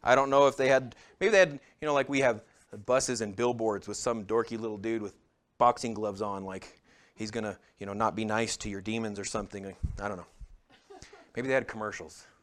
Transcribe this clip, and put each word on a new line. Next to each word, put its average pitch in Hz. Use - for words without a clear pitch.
I 120
don't 139
know 139
if 131
they 135
had, 131
maybe 190
they 208
had, 175
you -
know, 151
like 135
we 139
have 117
buses 123
and 104
billboards 113
with 101
some 113
dorky 110
little 107
dude 110
with 101
boxing 123
gloves 104
on, 98
like 95
he's 107
gonna, 107
you 101
know, 101
not 104
be 110
nice 110
to -
your 98
demons 110
or 98
something. 98
I 101
don't 98
know. 87
Maybe 123
they 131
had 127
commercials. 104